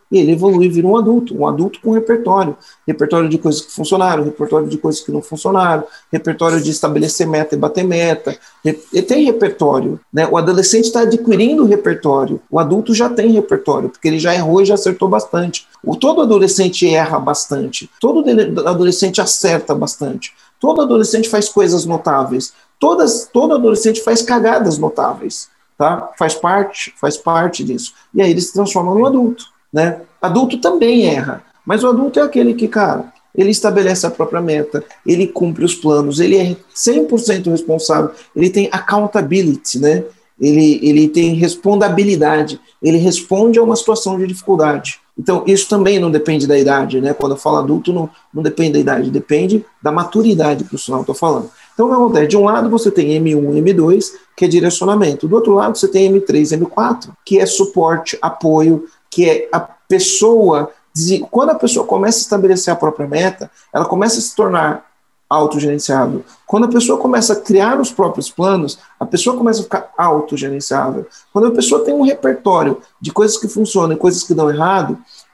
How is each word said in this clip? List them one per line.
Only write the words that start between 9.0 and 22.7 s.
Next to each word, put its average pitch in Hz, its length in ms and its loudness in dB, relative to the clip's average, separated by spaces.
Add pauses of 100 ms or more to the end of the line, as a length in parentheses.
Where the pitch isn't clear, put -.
tem 285 220 2
repertório, 156 760 0 (140)
né? 160 180 0
O 170 60 2
adolescente 185 560 2
tá 233 80 0
adquirindo 233 640 2
repertório, 160 840 0
o 156 120 -2
adulto 202 340 0
já 233 140 2
tem 226 240 2
repertório, 151 560 0
porque - 180 -8
ele 160 140 0
já 175 120 0
errou 175 300 2
e - 20 2
já 202 100 2
acertou 190 340 -2
bastante. 175 580 -4 (160)
O, - 140 -6
todo 320 240 2
adolescente 190 680 2
erra 160 300 0
bastante, - 720 -6 (100)
todo 294 220 2
dele-, 233 320 2 (100)
adolescente 180 560 0
acerta 165 540 -2
bastante, 143 580 -8 (280)
todo 311 200 2
adolescente 226 480 2
faz 208 200 -2
coisas 175 360 0
notáveis, 135 680 -2 (260)